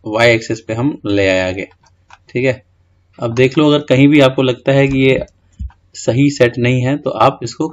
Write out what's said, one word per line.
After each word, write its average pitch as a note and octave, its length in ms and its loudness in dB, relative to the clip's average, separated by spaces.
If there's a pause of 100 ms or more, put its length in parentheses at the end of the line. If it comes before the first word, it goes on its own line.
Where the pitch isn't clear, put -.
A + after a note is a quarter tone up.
वाई A2+ 260 2
एक्सिस A2+ 300 -2
पे A2 120 -10
हम B2+ 320 -4
ले G2+ 240 0
आए F#2 120 0
आगे, F#2 260 -6 (600)
ठीक B2 160 -4
है। B2 160 -2 (580)
अब A#2 140 -6
देख B2+ 240 0
लो, D3+ 100 2
अगर D3 180 2
कहीं C3 220 4
भी D3 120 4
आपको C3 220 2
लगता C3 300 -2
है C#3 160 2
कि C3+ 120 -2
ये C3 260 0 (720)
सही C3+ 340 0
सेट B2 280 0
नहीं B2 240 0
है C3 160 -2
तो C#3+ 120 -6
आप B2 340 0
इसको D#3 300 -8